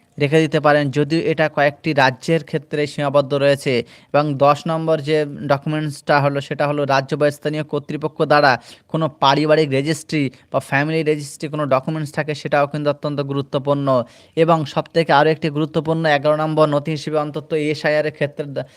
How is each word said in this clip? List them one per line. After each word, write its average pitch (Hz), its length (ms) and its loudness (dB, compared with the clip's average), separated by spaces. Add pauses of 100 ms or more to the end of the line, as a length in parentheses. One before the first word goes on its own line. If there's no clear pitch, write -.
(200)
রেখে 143 200 4
দিতে 151 200 0
পারেন, 147 300 2
যদিও 147 300 -2
এটা 156 280 0
কয়েকটি 147 440 0
রাজ্যের 139 520 2
ক্ষেত্রে 147 420 -4
সীমাবদ্ধ 143 480 0
রয়েছে। 139 440 2 (340)
এবং 147 220 2
দশ 139 320 2
নম্বর 160 340 0
যে 151 260 0 (200)
ডকুমেন্টসটা 147 720 0
হলো, 139 200 0
সেটা 143 280 -4
হলো 147 160 -2
রাজ্য 139 320 0
বা 147 140 2
স্থানীয় 151 320 -6
কর্তৃপক্ষ 151 600 -6
দ্বারা 143 360 4 (300)
কোনো 160 200 -2
পারিবারিক 147 600 2
রেজিস্ট্রি 143 600 -2 (220)
বা 135 80 -2
ফ্যামিলি 156 420 -2
রেজিস্ট্রি 147 460 -4
কোনো 151 180 -4
ডকুমেন্টস 143 460 -4
থাকে, 151 220 -6
সেটাও 143 320 -2
কিন্তু 147 240 -4
অত্যন্ত 147 300 -4
গুরুত্বপূর্ণ। 139 840 -2 (340)
এবং 160 280 4
সবথেকে 160 480 -2
আরও 151 180 6
একটি 151 200 -2
গুরুত্বপূর্ণ 160 560 -2
এগারো 151 300 2
নম্বর 156 320 2
নথি 147 220 -2
হিসেবে 151 280 -4
অন্তত 151 340 -6
এসআইআর 151 540 0
এর 147 60 -4
ক্ষেত্রে 147 340 -6
দা-, 135 180 -8 (120)